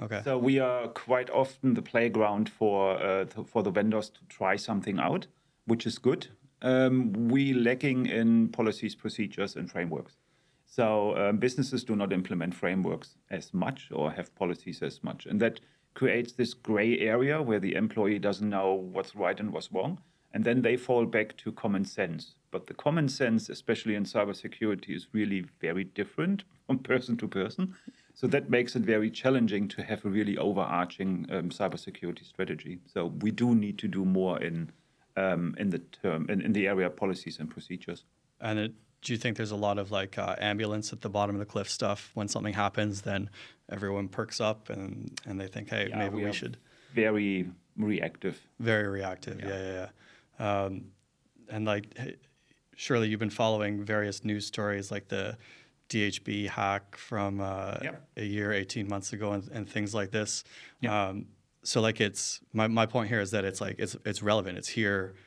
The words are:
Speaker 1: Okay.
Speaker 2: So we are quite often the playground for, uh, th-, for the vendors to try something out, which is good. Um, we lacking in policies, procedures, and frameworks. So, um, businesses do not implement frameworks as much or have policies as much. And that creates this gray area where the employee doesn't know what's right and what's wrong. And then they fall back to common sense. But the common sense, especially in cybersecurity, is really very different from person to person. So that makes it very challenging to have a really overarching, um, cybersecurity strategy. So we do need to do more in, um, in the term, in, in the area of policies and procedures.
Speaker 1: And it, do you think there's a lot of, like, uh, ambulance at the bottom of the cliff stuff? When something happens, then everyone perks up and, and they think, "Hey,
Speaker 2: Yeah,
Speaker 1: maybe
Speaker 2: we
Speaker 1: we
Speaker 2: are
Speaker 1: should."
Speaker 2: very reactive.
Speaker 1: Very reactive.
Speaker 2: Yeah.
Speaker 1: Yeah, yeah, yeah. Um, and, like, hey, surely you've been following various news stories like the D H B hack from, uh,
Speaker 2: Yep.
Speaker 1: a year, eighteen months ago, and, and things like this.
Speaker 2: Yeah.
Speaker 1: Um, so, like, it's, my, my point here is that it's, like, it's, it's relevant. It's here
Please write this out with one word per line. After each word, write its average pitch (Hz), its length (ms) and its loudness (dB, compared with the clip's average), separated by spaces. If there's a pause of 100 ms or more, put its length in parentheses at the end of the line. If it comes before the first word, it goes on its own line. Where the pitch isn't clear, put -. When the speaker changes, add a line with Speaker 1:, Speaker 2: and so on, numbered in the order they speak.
Speaker 1:
Okay. 110 240 -4
Speaker 2:
So 131 140 2
we 135 200 6
are 123 300 2
quite 123 420 0
often 135 440 2
the 120 80 0
playground 107 680 4
for, 98 480 2
uh, 95 300 2
th-, - 200 -10
for 113 160 0
the 98 80 2
vendors 107 400 2
to - 180 -20
try 98 280 2
something 101 420 -2
out, 143 280 0 (400)
which 117 200 2
is - 120 -4
good. 147 300 2 (340)
Um, 127 500 4 (160)
we 135 240 4
lacking 127 540 4
in 113 420 6
policies, 110 460 0
procedures, 101 600 -4
and - 160 -8
frameworks. 82 440 -4 (520)
So, 107 500 2
um, 101 200 4
businesses 127 480 0
do 110 100 -2
not 101 180 0
implement 92 420 -2
frameworks 90 600 -2 (140)
as - 220 -8
much - 400 -2
or 76 200 0
have 87 220 -8
policies 87 480 -4
as - 220 -6
much. - 220 -8
And 104 140 0
that 117 200 4 (320)
creates 120 400 2
this - 220 0
gray 110 440 2
area 127 440 4
where 110 180 2
the 95 140 0
employee 104 440 2
doesn't 101 300 0
know 95 240 2
what's 92 420 -2
right 101 240 0
and 104 140 -4
what's - 180 -6
wrong. 151 300 -2 (320)
And 110 120 0
then 120 180 4
they 117 140 4
fall 120 280 2
back 110 320 0
to - 160 -8
common 98 320 0
sense. 87 500 -6 (160)
But - 160 -6
the - 80 -16
common 147 340 2
sense, 113 400 2
especially - 460 -2
in 104 100 0
cybersecurity, 104 920 -2
is 90 160 -10
really 98 320 0 (160)
very 87 240 -2
different 165 580 -2 (240)
from 135 140 2
person 123 380 0
to 107 100 -4
person. 110 480 -2 (380)
So - 140 -2
that 139 220 0
makes 123 240 2
it 117 80 2
very 107 280 4
challenging 107 580 2
to - 160 -8
have 107 200 -4
a 104 40 0
really 101 300 0
overarching, 90 920 0
um, 87 200 -2
cybersecurity 87 760 -4
strategy. 82 560 -6 (120)
So 87 140 -2 (140)
we 107 100 2
do 120 240 4
need 104 240 2
to 107 80 -4
do 95 180 0
more 92 380 2
in, 82 300 -4 (440)
um, 87 400 0
in 101 140 0
the 85 80 0
term, 80 500 -2
in, 98 120 0
in 90 120 2
the 98 140 4
area 92 200 2
of 87 100 -4
policies 92 420 -4
and 78 100 -8
procedures. - 540 -12 (380)
Speaker 1:
And 110 180 -2
it, 110 140 -4 (300)
do 127 100 -4
you 113 60 0
think 113 180 -2
there's 107 160 -4
a 104 40 -4
lot 104 220 0
of, 98 140 -4
like, 95 260 -4
uh, 98 200 -2
ambulance 104 540 -2
at - 100 -12
the 107 80 -6
bottom 101 260 0
of - 20 -4
the 104 80 -4
cliff 101 240 -4
stuff? - 440 -2
When 104 120 -2
something 104 280 -4
happens, 101 480 0
then 101 280 -2 (400)
everyone 98 380 -4
perks - 320 -6
up 107 300 -2
and, 104 420 -8 (140)
and 98 120 -6
they 98 80 -6
think, 104 220 -10
"Hey, 104 220 -2
Speaker 2:
Yeah, - 80 -4
Speaker 1:
maybe 101 180 -2
Speaker 2:
we 107 60 -4
Speaker 1:
we 104 80 -2
Speaker 2:
are - 20 -4
Speaker 1:
should." 117 240 -6 (380)
Speaker 2:
very 104 560 2 (260)
reactive. 98 640 -2 (180)
Speaker 1:
Very 110 300 2
reactive. 98 520 -6
Speaker 2:
Yeah. 98 80 -8
Speaker 1:
Yeah, 98 140 -4
yeah, 95 100 -6 (640)
yeah. 101 260 0
Um, 98 220 -6 (640)
and, 107 160 -4
like, 104 320 -2
hey, 131 180 -8 (600)
surely 113 320 2
you've 107 120 -2
been 110 100 0
following 107 540 0
various 104 400 -2
news 104 220 -2
stories 101 440 -4
like 101 180 -6
the 98 280 -4 (540)
D 110 120 2
H 101 220 -2
B 104 220 -4
hack 98 500 -2
from, 101 460 -4
uh, 98 400 -4
Speaker 2:
Yep. - 340 -10
Speaker 1:
a 110 80 -6
year, 104 300 -2
eighteen 98 340 -4
months 98 240 -6
ago, 104 200 -4
and, 101 200 -4
and 104 160 -8
things 104 260 -4
like 101 180 -2
this. 107 320 -2 (360)
Speaker 2:
Yeah. 104 280 0
Speaker 1:
Um, 95 180 -8 (360)
so, - 200 2
like, 110 180 2
it's, - 400 0 (140)
my, 110 140 4
my 113 180 6
point 113 240 -2
here 117 100 2
is 98 120 -2
that 101 120 0
it's, 95 160 -4
like, 101 180 -4
it's, 95 180 -4 (100)
it's 104 160 -4
relevant. 101 340 2
It's 98 120 -8
here 101 460 0 (120)